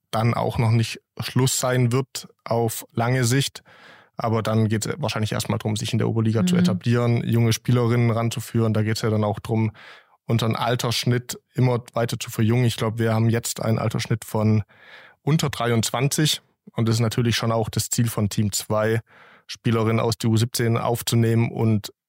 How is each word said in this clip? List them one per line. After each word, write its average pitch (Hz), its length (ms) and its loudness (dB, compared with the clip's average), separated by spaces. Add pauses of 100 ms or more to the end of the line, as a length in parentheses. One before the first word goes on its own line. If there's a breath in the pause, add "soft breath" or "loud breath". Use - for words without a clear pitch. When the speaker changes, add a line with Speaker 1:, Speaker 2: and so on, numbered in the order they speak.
(120)
Speaker 1:
dann 113 220 0
auch 113 240 -4
noch 113 140 2
nicht 113 280 0 (180)
Schluss - 440 0
sein 127 320 2
wird - 340 -4 (160)
auf 117 480 -2
lange 123 320 0
Sicht. 127 400 0 (540 loud breath)
Aber 110 260 -2
dann 110 240 2
geht's 107 300 -2
wahrscheinlich 107 340 -4
erstmal 117 280 -4
drum, 107 180 -4
sich 107 160 -6
in 113 60 2
der 117 100 0
Oberliga 110 360 0
zu - 100 2
Speaker 2:
Mhm. - 40 4
Speaker 1:
etablieren, 120 640 2
junge 117 300 2
Spielerinnen 120 580 2
ranzuführen. 113 600 0
Da 107 100 2
geht's 107 180 -2
ja 113 80 0
dann 107 140 2
auch 104 160 -2
drum, 110 320 -2 (580 loud breath)
unseren 113 280 0
Altersschnitt 123 840 -2 (140)
immer 123 400 0
weiter 117 260 -2
zu - 100 -12
verjüngen. 120 360 2
Ich 113 100 0
glaub, 113 240 -4
wir 113 140 0
haben 113 160 2
jetzt 117 320 -2
einen 110 180 -2
Altersschnitt 117 460 -4
von 107 380 0 (580 loud breath)
unter 151 280 0
dreiundzwanzig. 120 920 0 (320)
Und 113 160 0
das 110 60 4
ist 113 40 2
natürlich 117 380 0
schon 113 160 -2
auch 113 160 0
das - 200 -4
Ziel 117 200 0
von 107 180 0
Team 107 240 0
zwei, 110 480 0 (460 loud breath)
Spielerinnen 113 560 0
aus 117 160 0
der 117 120 -2
U 110 60 4
siebzehn 117 420 2
aufzunehmen. 117 720 2
Und 110 440 0 (160)